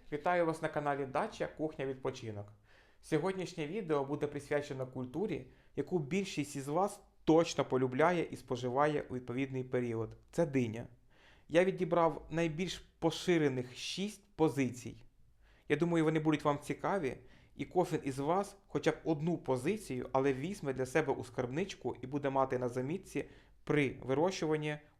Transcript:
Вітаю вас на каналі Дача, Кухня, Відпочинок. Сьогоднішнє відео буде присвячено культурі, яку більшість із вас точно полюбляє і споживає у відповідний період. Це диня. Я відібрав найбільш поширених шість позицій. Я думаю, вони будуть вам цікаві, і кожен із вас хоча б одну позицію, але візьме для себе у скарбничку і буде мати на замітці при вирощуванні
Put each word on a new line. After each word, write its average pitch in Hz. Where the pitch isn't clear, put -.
Вітаю 175
вас 160
на 160
каналі 143
Дача, 170
Кухня, 151
Відпочинок. 120
Сьогоднішнє 165
відео 160
буде 143
присвячено 143
культурі, 131
яку 175
більшість 156
із 135
вас 185
точно 160
полюбляє 135
і -
споживає 131
у -
відповідний 127
період. 117
Це 170
диня. 120
Я 165
відібрав 170
найбільш 165
поширених 151
шість -
позицій. 135
Я 147
думаю, 165
вони 160
будуть 151
вам 143
цікаві, 151
і 139
кожен 165
із 131
вас 170
хоча 147
б 156
одну 160
позицію, 131
але 135
візьме 143
для 127
себе 135
у 120
скарбничку 131
і 127
буде 139
мати 135
на 123
замітці 135
при 147
вирощуванні 151